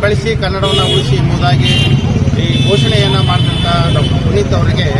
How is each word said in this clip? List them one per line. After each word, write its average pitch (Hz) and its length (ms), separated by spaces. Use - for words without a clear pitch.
ಬೆಳೆಸಿ, 214 340
ಕನ್ನಡವನ್ನ 196 460
ಉಳಿಸಿ - 340
ಎಂಬುದಾಗಿ - 580
ಈ 135 280
ಘೋಷಣೆಯನ್ನ - 480
ಮಾಡಿದಂಥ - 800
ಡಾಕ್ಟರ್ - 260
ಪುನೀತ್ - 300
ಅವರಿಗೆ - 460